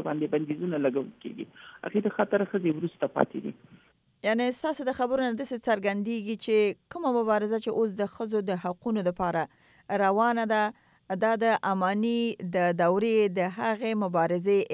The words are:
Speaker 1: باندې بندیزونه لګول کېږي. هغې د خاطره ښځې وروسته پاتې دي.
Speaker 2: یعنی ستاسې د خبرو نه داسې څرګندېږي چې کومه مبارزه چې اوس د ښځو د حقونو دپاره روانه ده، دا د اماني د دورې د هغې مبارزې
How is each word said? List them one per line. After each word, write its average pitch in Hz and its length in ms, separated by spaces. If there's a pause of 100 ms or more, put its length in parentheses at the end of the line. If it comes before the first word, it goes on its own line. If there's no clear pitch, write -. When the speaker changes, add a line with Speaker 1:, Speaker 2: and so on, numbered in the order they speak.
Speaker 1:
باندې 151 260
بندیزونه 156 440
لګول 135 320 (120)
کېږي. 113 240 (400)
هغې 202 200
د 214 40
خاطره 202 360
ښځې 175 300
وروسته 160 320
پاتې - 360
دي. - 100 (680)
Speaker 2:
یعنی 233 280
ستاسې 311 340
د 254 60
خبرو 262 320
نه 240 100
داسې 247 240 (100)
څرګندېږي 208 680 (100)
چې 214 300 (160)
کومه 339 200
مبارزه 220 480
چې 220 100
اوس 220 260
د 208 80 (120)
ښځو 220 260
د 196 100 (120)
حقونو 208 380
دپاره 175 420 (580)
روانه 226 440
ده، 214 180 (600)
دا 226 120
د 226 100 (180)
اماني 214 720 (200)
د - 20 (240)
دورې 208 360 (200)
د - 20 (180)
هغې 226 460
مبارزې 180 560 (140)